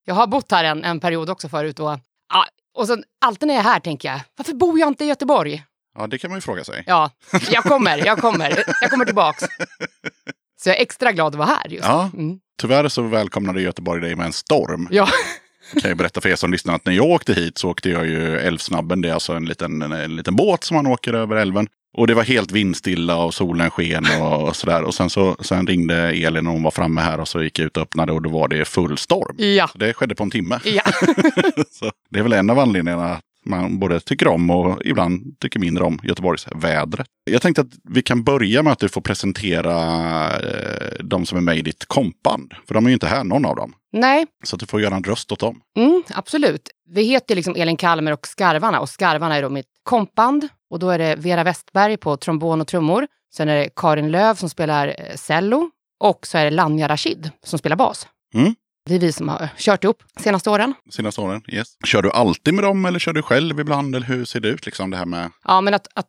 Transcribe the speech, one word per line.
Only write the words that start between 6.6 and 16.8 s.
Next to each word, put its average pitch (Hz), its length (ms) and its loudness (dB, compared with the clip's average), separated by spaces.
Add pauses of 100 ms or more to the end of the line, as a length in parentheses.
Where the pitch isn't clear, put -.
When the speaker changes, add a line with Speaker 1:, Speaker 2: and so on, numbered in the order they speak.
Speaker 2:
sig. - 220 -12
Speaker 1:
Ja, 160 240 2 (400)
jag 233 140 2
kommer, 180 420 4
jag 180 120 2
kommer. 165 460 0 (160)
Jag - 100 2
kommer 254 140 2
tillbaks. 190 380 0
Speaker 2:
<laughs> - 540 -8 (680)
Speaker 1:
Så - 60 -2
jag 185 80 4
är - 60 4
extra 240 300 0
glad 165 140 2
att 147 120 -4
vara 147 100 0
här - 200 0
just. - 200 -6
Speaker 2:
Ja. 170 260 2
Speaker 1:
Mm. 175 240 -4 (220)
Speaker 2:
Tyvärr 139 280 4
så 131 140 -2
välkomnade 101 600 -2
Göteborg 87 380 -4
dig 85 160 -4
med 82 100 -4
en 82 60 -6
storm. - 580 -2
Speaker 1:
Ja. 196 180 4 (720)
Speaker 2:
Kan 101 100 0
jag 85 80 -2
berätta 87 220 -2
för - 80 0
er 90 80 4
som 90 160 0
lyssnar 87 220 -2
att - 100 -4